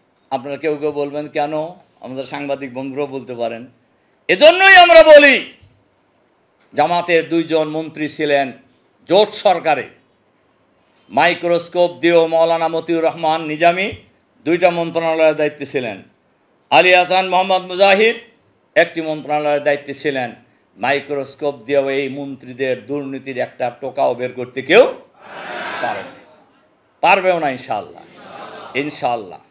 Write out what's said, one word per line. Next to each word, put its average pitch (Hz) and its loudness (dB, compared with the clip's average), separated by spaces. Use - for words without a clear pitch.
আপনারা 135 -8
কেউ 151 -4
কেউ 147 -6
বলবেন, 147 -8
"কেন?" 151 -6
আমাদের 131 -12
সাংবাদিক 139 -10
বন্ধুরাও 135 -8
বলতে 127 -12
পারেন। 117 -8
এজন্যই 349 6
আমরা 349 10
বলি, 285 8
জামাতের 165 0
দুইজন 160 0
মন্ত্রী 156 -8
ছিলেন 139 -2
জোট 202 4
সরকারে, 156 -2
মাইক্রোস্কোপ 175 0
দিয়েও 170 2
মৌলানা 165 0
মতিউর 165 -4
রহমান 160 -2
নিজামী 170 0
দুইটা 175 2
মন্ত্রণালয়ের 165 0
দায়িত্বে 151 -4
ছিলেন, 117 -8
আলী 180 4
হাসান 180 2
মোহাম্মদ 185 0
মুজাহিদ 196 2
একটি 165 0
মন্ত্রণালয়ের 147 -4
দায়িত্বে 143 -4
ছিলেন। 131 -6
মাইক্রোস্কোপ 139 -6
দিয়েও 135 -2
এই 139 -2
মন্ত্রীদের 127 -8
দুর্নীতির 135 -10
একটা 123 -6
টোকাও 131 -4
বের 127 -6
করতে 127 -10
কেউ 190 4
পারে 107 -6
না, 92 -18
পারবেও 185 2
না 151 -2
ইনশাআল্লাহ, 110 -10
ইনশাআল্লাহ। 120 -6